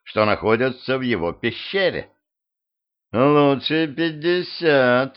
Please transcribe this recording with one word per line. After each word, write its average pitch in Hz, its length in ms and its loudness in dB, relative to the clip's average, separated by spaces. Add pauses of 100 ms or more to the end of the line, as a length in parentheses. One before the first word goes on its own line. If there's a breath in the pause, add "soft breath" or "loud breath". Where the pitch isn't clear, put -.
что 107 220 0
находятся 117 720 0
в 131 40 -4
его 98 300 -2
пещере". 120 760 -4 (1040)
"Лучше 143 760 2
пятьдесят", 151 1300 0